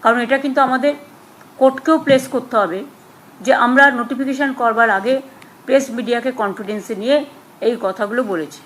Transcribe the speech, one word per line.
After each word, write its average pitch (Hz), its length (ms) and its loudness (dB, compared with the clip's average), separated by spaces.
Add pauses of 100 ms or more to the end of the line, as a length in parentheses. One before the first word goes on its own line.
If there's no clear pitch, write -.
কারণ 233 220 2
এটা 254 180 0
কিন্তু 285 240 -2
আমাদের 254 260 0 (680)
কোর্টকেও 269 440 2
প্লেস 262 180 4 (100)
করতে 247 280 -4
হবে 185 180 -2 (680)
যে 247 60 2 (140)
আমরা 254 180 6 (160)
নোটিফিকেশন 262 500 -4 (120)
করবার 233 360 2
আগে 214 160 0 (520)
প্রেস 269 200 2 (120)
মিডিয়াকে 233 340 -4 (100)
কনফিডেন্সে 208 600 -6
নিয়ে 262 160 2 (500)
এই 240 80 0 (100)
কথাগুলো 208 360 -4 (100)
বলেছি 160 340 -8